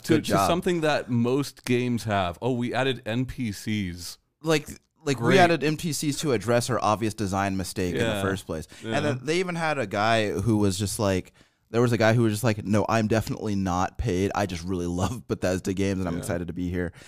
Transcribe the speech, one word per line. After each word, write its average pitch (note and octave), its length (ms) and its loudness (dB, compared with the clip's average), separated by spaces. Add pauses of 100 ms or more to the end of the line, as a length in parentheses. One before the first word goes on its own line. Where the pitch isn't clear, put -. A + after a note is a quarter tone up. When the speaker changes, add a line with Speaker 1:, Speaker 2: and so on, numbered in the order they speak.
(160)
Speaker 1:
Good D3+ 100 0
Speaker 2:
to G#2+ 60 -2
Speaker 1:
job. G2 180 4
Speaker 2:
something F3 320 0
that D3 280 0
most B2 560 0
games B2 380 0
have. G2 380 0
"Oh, B2+ 100 0
we A#2+ 220 -2
added B2+ 340 -2
N B2 180 -2
P B2+ 260 -4
Cs." F#2+ 680 -6 (240)
Speaker 1:
Like, D#3 240 0 (360)
like, C#3+ 160 0
we A#2 100 -4
Speaker 2:
Great. F#3 100 8
Speaker 1:
added E3+ 240 6
N D3+ 140 0
P E3+ 140 -4
Cs C#3 280 -2
to D3 140 0
address A#2 360 2
our A#2 100 0
obvious G#2 360 0
design G2 420 -2
mistake F#2 380 -4
in B2 60 0
the A#2 40 0
Speaker 2:
Yeah. G#2 160 -2
Speaker 1:
first F#2+ 240 -2
place. D#2+ 220 -8 (160)
Speaker 2:
Yeah. A2+ 140 -4
Speaker 1:
And D3 80 -2
then C3+ 180 -2
they E3 160 0
even F3+ 160 -4
had D#3 240 -2
a A2 80 -2
guy G#2+ 440 2
who G#2+ 260 2
was G2 200 2
just G#2 220 -4
like, F#2+ 320 2 (400)
there A#2 100 2
was A#2+ 100 4
a A#2 60 2
guy A2+ 160 6
who A#2+ 100 4
was A2 80 4
just G#2+ 120 -2
like, G#2+ 200 0
"No, G2+ 240 2
I'm A2 200 2
definitely A2 480 -2
not F#2 420 0
paid. G2 360 0
I G2+ 120 0
just F2 180 -6
really F2 220 -2
<laughs> F2 160 -2
love F2+ 260 -4
Bethesda F#2+ 460 -2
games, G2 260 0
and F#2 80 -4
I'm E2+ 80 -4
Speaker 2:
Yeah. E2+ 60 -6
Speaker 1:
excited F2 260 -4
to E2 60 -8
be F2+ 160 -4
here." F2 240 -4 (140)